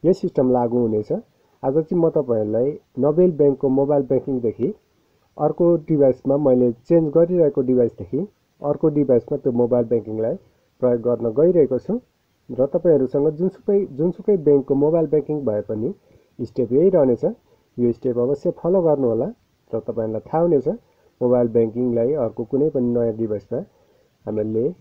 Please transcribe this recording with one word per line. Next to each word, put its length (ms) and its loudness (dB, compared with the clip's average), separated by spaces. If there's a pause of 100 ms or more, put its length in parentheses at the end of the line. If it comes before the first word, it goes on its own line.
यही 160 2
सिस्टम 320 0
लागू 320 0
हुनेछ। 240 -4 (520)
आज 160 0
चाहिँ 160 -4
म 160 2
तपाईँहरूलाई 600 -2 (280)
नोभेल 300 2 (100)
ब्याङ्कको 320 2
मोबाइल 360 2
ब्याङ्किङदेखि 600 -2 (680)
अर्को 300 0 (220)
डिभाइसमा, 480 2
मैले 320 2 (160)
चेन्ज 320 2
गरिरहेको 520 2
डिभाइसदेखि 520 0 (420)
अर्को 340 -2
डिभाइसमा 440 0
त्यो 120 -2
मोबाइल 360 0
ब्याङ्किङलाई 480 -4 (440)
प्रयोग 280 0
गर्न 320 -2
गइरहेको 380 2
छु 200 -6 (540)
र 160 -4
तपाईँहरूसँग 580 0 (140)
जुनसुकै, 400 -2 (160)
जुनसुकै 480 -2
ब्याङ्कको 300 4 (100)
मोबाइल 220 2 (100)
ब्याङ्किङ 320 -2
भए 160 -2
पनि 240 -6 (560)
स्टेप 280 -4
यही 200 4
रहनेछ। 320 2 (560)
यो 160 2
स्टेप 220 -4 (100)
अवश्य 220 -2 (100)
फलो 240 0
गर्नुहोला 480 0 (400)
र 20 -12 (140)
तपाईँहरूलाई 400 -6
थाहा 160 0
हुनेछ 240 2 (520)
मोबाइल 280 2
ब्याङ्किङलाई 640 0 (160)
अर्को 160 -8
कुनै 320 0
पनि 160 0
नयाँ 240 -2
डिभाइसमा 420 -6 (720)
हामीले 360 -4 (160)